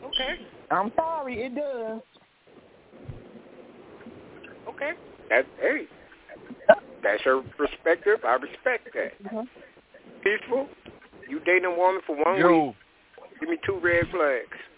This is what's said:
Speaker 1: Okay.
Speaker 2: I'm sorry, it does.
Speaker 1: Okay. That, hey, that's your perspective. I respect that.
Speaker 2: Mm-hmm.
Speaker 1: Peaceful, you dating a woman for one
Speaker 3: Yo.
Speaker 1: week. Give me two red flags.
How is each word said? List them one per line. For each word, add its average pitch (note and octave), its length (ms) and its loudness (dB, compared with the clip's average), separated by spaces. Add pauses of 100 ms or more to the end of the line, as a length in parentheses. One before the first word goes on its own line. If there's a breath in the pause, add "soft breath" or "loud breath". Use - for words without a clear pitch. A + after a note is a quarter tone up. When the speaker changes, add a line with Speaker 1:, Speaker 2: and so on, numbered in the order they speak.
Speaker 1:
Okay. C#4 300 -4 (360)
Speaker 2:
I'm F#3 260 0
sorry, D4 460 -4
it B3+ 120 -6
does. A#3 460 -6 (2750)
Speaker 1:
Okay. C#4 240 -6 (380)
That, A#2 160 4 (140)
hey, B3+ 260 0 (1160)
that's G#2 220 0
your C3 180 4 (160)
perspective. E3+ 680 0
I A#2 100 4
respect - 600 -4
that. - 300 -6
Speaker 2:
Mm-hmm. A3 220 -8 (760)
Speaker 1:
Peaceful, B3 460 0 (600)
you C#3+ 120 -8
dating F3+ 260 2
a F3 100 -2
woman F#3 300 2
for D3+ 100 -4
one E3 220 2
Speaker 3:
Yo. E3 280 6
Speaker 1:
week. A#2+ 80 -8 (680)
Give - 80 -6
me E4 80 -2 (100)
two G3 160 -4
red E3+ 280 2
flags. C#3+ 480 0 (200)